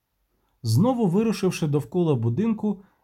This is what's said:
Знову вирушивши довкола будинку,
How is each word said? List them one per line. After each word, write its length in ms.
Знову 440
вирушивши 600
довкола 480
будинку, 680